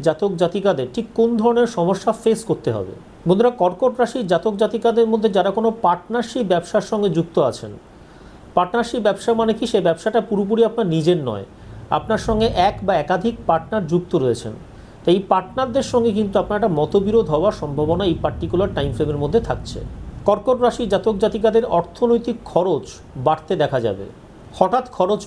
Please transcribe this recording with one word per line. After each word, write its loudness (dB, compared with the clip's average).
জাতক 2
জাতিকাদের 0
ঠিক -4
কোন 4
ধরনের 4
সমস্যা 0
ফেস 2
করতে 0
হবে। -6
বন্ধুরা, 4
কর্কট 2
রাশির -2
জাতক 0
জাতিকাদের 2
মধ্যে 2
যারা 4
কোনো 0
পার্টনারশিপ -2
ব্যবসার 0
সঙ্গে 0
যুক্ত -2
আছেন, -10
পার্টনারশিপ 0
ব্যবসা 0
মানে 2
কি? -2
সেই 2
ব্যবসাটা 0
পুরোপুরি 0
আপনার -2
নিজের 2
নয়, -6
আপনার -2
সঙ্গে 2
এক -2
বা 2
একাধিক 0
পার্টনার 0
যুক্ত 0
রয়েছেন। -2
তাই 2
এই 2
পার্টনারদের 0
সঙ্গে 2
কিন্তু -2
আপনার -4
একটা 0
মতবিরোধ 2
হওয়ার 0
সম্ভাবনা -2
এই 0
পার্টিকুলার -2
টাইম 0
ফ্রেমের -2
মধ্যে 2
থাকছে। -6
কর্কট 2
রাশি 0
জাতক 0
জাতিকাদের 2
অর্থনৈতিক 0
খরচ 2
বাড়তে 0
দেখা 0
যাবে, -4
হঠাৎ 2
খরচ 0